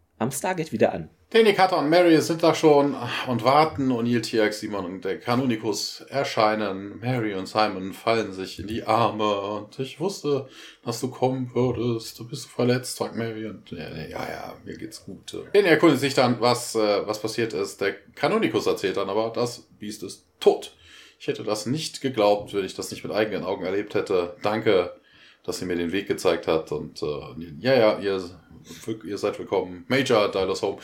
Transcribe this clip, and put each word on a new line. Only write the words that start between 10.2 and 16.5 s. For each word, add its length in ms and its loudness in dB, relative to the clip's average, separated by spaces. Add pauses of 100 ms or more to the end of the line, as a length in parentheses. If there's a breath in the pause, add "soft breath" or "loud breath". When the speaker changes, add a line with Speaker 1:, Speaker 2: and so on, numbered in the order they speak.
Speaker 2:
dass 160 -6
du 100 -2
kommen 420 -2
würdest. 680 -2
Du 80 -14
bist 180 -12
verletzt", 500 0
sagt 200 -4
Mary. 300 -6
Und, 260 -14
äh, 360 -10
"Ja, 220 -8
ja, 240 -10 (100)
mir 140 -12
geht's 260 -16
gut." 320 -16 (160)
Danny 160 6
erkundigt 320 6
sich 140 0
dann, 260 4
was, 360 0